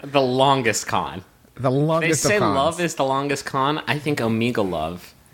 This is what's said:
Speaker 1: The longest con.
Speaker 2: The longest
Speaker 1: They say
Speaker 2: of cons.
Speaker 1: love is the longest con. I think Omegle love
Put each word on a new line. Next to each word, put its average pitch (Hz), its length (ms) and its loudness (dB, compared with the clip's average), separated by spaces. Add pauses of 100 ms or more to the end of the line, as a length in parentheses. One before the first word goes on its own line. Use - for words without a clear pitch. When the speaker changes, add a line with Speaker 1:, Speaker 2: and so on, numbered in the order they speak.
Speaker 1:
The 139 180 0
longest 131 680 2
con. 90 380 -4 (300)
Speaker 2:
The 127 160 -2
longest 160 540 0
Speaker 1:
They - 60 2
say 208 60 2
Speaker 2:
of 208 60 2
cons. 104 140 2
Speaker 1:
love 165 240 0
is 165 140 -2
the 143 100 0
longest 139 400 0
con. 139 420 -2
I 147 120 0
think 147 200 -2
Omegle 113 520 0
love 85 440 -6 (200)